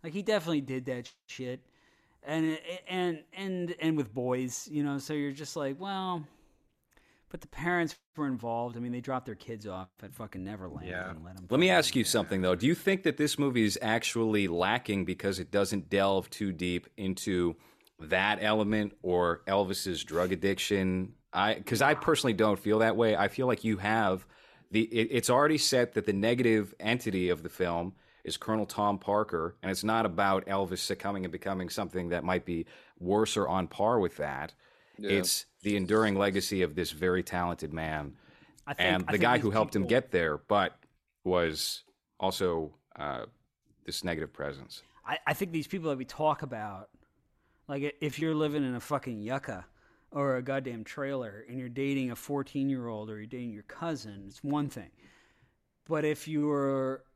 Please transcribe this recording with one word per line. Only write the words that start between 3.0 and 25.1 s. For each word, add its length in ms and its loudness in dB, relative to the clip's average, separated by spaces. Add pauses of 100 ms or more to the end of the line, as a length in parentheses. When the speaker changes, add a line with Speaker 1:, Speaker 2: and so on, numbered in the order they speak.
Speaker 1:
and, 440 -4
and 160 2
with 160 -2
boys, 580 -2
you 140 -2
know, 140 -2
so 160 -8
you're 180 -2
just 240 -12
like, 240 -4
"Well," 440 -4 (1040)
but 120 -12
the 80 -20
parents 480 0 (200)
were 100 -2
involved. 500 -2
I 40 -8
mean, 120 -4
they 80 -4
dropped 260 -4
their 100 -8
kids 300 -12
off 220 -8 (140)
at 120 -16
fucking 300 -10
Neverland 440 -10
Speaker 2:
Yeah. 220 -8
Speaker 1:
and 140 -14
let 120 -16
'em 140 -18
Speaker 3:
Let 100 6
me 80 8
Speaker 1:
fucking 20 6
Speaker 3:
ask 260 4
you 80 4
something, 380 2
though. 120 6
Do 120 0
you 80 6
think 300 2
that 120 2
this 220 0
movie 260 4
is 180 2
actually 680 2
lacking 560 2
because 340 -2
it 120 -8
doesn't 400 0
delve 400 2
too 220 -4
deep 440 -2
into 600 0 (440)
that 420 2
element 500 2 (100)
or 440 2
Elvis's 580 0
drug 280 0
addiction? 840 0 (180)
I, 280 2
'cause 220 0
I 120 6
personally 400 2
don't 240 4
feel 220 2
that 160 4
way. 200 4
I 120 2
feel 180 -2
like 180 0
you 140 2
have 480 2 (460)
the, 100 4
it, 300 2